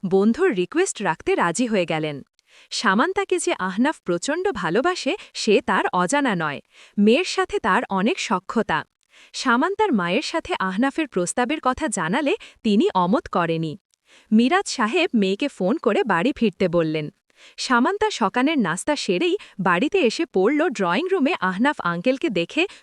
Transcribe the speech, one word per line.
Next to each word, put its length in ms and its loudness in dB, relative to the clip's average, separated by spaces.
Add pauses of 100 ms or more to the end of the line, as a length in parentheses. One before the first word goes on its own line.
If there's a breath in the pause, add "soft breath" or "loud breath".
বন্ধুর 480 2
রিকোয়েস্ট 480 -2
রাখতে 340 -2
রাজি 300 0
হয়ে 200 0
গেলেন। 360 -4 (500 soft breath)
সামান্তাকে 680 0
যে 200 -2
আহনাফ 420 -2
প্রচণ্ড 500 -2
ভালোবাসে, 640 -2 (180 loud breath)
সে 280 2
তার 220 0 (100)
অজানা 420 0
নয়। 260 -4 (360 soft breath)
মেয়ের 280 4
সাথে 340 -2
তার 300 2
অনেক 300 0
সখ্যতা। 640 -2 (480 soft breath)
সামান্তার 600 0
মায়ের 280 0
সাথে 380 -6
আহনাফের 480 -2
প্রস্তাবের 560 -2
কথা 240 0
জানালে 480 -2 (280 loud breath)
তিনি 320 4
অমত 320 2
করেনি। 500 -2 (540 soft breath)
মিরাজ 360 4
সাহেব 460 0
মেয়েকে 340 0
ফোন 300 -2
করে 260 2
বাড়ি 300 2
ফিরতে 340 0
বললেন। 420 -2 (480 soft breath)
সামান্তা 540 0
সকালের 480 0
নাস্তা 360 0
সেরেই 420 0 (220 loud breath)
বাড়িতে 400 2
এসে 260 0
পড়ল 440 2
ড্রয়িং 380 -2
রুমে 320 0
আহনাফ 400 0
আঙ্কেলকে 500 -2
দেখে 380 -2 (160 loud breath)